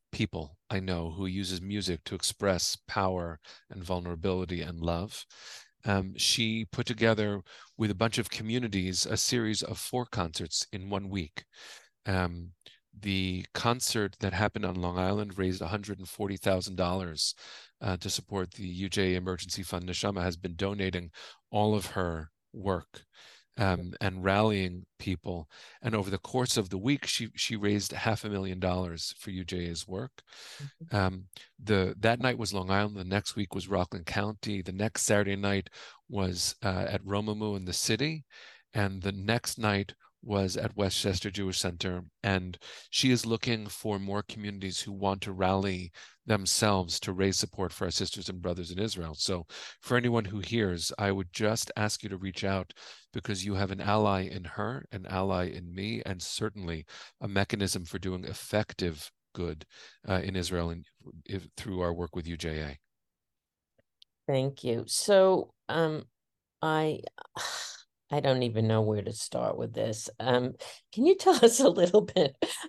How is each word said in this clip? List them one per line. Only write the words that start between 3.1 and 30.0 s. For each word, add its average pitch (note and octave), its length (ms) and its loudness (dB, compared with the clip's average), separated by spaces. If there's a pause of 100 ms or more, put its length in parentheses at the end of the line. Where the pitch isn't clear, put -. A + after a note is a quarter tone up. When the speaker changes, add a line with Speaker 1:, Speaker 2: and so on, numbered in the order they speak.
Speaker 1:
and F#2+ 140 -10
vulnerability F2 800 -2
and E2+ 180 -8
love. E2+ 460 -2 (580)
Um, G2 320 2
she A2 560 2
put A#2+ 140 -2
together A2 560 2 (360)
with A2 140 2
a G2 40 -2
bunch A2 220 2
of A2+ 120 -2
communities G2+ 760 0
a G#2+ 120 0
series A2 440 2
of A2 160 -6
four B2 280 -4
concerts E2+ 640 -4
in F#2+ 180 -8
one G2+ 200 -2
week. F#2+ 340 -4 (600)
Um, F2 460 0 (460)
the F#2+ 560 0
concert A#2 680 0
that G2 100 0
happened G#2 320 0
on F#2 120 -2
Long F2+ 220 0
Island G2 400 0
raised F#2 240 0
a F2 60 -4
hundred G2+ 320 -4
and F#2 80 -12
forty G2 300 -4
thousand F#2 400 0
dollars, F2+ 580 0 (460)
uh, F#2+ 160 0
to G2 120 -6
support F#2+ 420 -4
the G#2 140 -12
U F2+ 220 -4
J F#2 280 4
Emergency F2+ 480 -4
Fund. F2 220 -4
Neshama G2+ 380 -2
has F2+ 140 0
been F2+ 180 -6
donating F#2+ 560 -2 (400)
all G#2+ 240 4
of F#2+ 120 -2
her E2 440 -2 (220)
work, F#2 500 -4 (540)
um, F2+ 440 2
and F#2 220 -2
rallying F#2+ 600 2 (120)
people. F2 520 -4 (320)
And A2+ 140 0
over G2 140 0
the F#2+ 80 0
course B2 400 0
of G2 120 2
the F#2+ 80 -4
week, B2+ 280 0
she, - 300 -2
she - 200 -2
raised G2+ 380 0
half - 300 0
a G#2+ 60 -6
million F#2+ 300 -4
dollars F2+ 580 -2
for - 140 -12
U F#2 120 -6
J F2 240 -4
A's E2 200 -8
work. G#2 240 -8 (500)